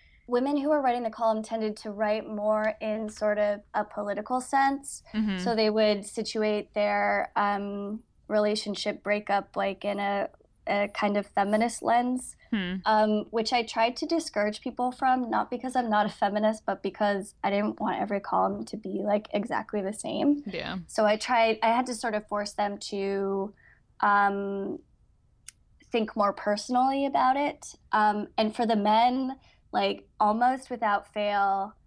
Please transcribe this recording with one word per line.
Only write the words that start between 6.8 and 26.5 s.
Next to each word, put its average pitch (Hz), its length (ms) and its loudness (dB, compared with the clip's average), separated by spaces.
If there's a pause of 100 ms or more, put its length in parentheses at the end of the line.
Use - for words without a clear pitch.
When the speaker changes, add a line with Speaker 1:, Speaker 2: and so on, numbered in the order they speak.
Speaker 1:
um, 202 640 -2 (280)
relationship 208 760 -2
breakup, 202 520 -2
like, 196 300 -2
in 202 140 -4
a, 202 300 -2 (380)
a 202 220 0
kind 202 280 0
of 202 100 0
feminist 214 560 0
lens, 247 520 0 (160)
Speaker 2:
Hmm. 185 240 -2 (120)
Speaker 1:
um, 214 420 4
which 220 240 -2
I 240 100 2
tried 233 340 0
to 311 100 -4
discourage 214 540 -2
people 247 300 -4
from, 254 380 0
not 220 220 -2
because 247 240 -6
I'm 247 140 0
not 208 180 4
a - 20 -4
feminist, 214 560 0
but 190 160 -2
because 202 640 -2
I 196 80 0
didn't 208 280 0
want 208 220 -2
every 202 180 -2
column 196 460 0
to 208 120 -8
be, 196 260 -6
like, 208 300 0
exactly 214 500 -4
the 190 100 -4
same. 285 540 0
Speaker 2:
Yeah. 185 300 -6 (100)
Speaker 1:
So 214 180 2
I 214 100 4
tried, 226 480 2
I 233 40 2
had 240 200 2
to 247 80 -4
sort 220 200 -4
of 214 120 -6
force 208 260 -6
them 202 240 -2 (120)
to, 196 640 -2 (480)
um, 202 800 0 (1120)
think 220 240 -2
more 202 180 2
personally 254 720 0